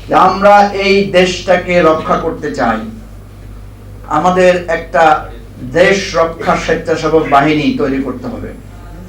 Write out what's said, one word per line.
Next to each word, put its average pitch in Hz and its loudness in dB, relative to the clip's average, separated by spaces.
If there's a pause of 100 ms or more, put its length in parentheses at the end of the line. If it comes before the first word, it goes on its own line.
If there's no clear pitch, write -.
যে 175 -2
আমরা 202 4
এই 196 2
দেশটাকে 180 2
রক্ষা 160 2
করতে 156 -6
চাই, 120 -2 (1300)
আমাদের 180 2
একটা 160 0 (460)
দেশ 190 2
রক্ষা 165 0
স্বেচ্ছাসেবক 160 0
বাহিনী 143 2
তৈরি 135 -2
করতে 123 -8
হবে। 104 -10 (600)